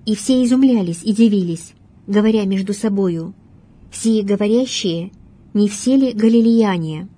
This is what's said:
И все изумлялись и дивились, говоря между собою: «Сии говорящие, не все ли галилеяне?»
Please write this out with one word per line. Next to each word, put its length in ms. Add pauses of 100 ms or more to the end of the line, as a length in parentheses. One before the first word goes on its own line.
И 120
все 280
изумлялись 600
и 100
дивились, 600 (340)
говоря 380
между 280
собою: 640 (580)
«Сии 300
говорящие, 880 (420)
не 160
все 260
ли 160
галилеяне?» 960 (100)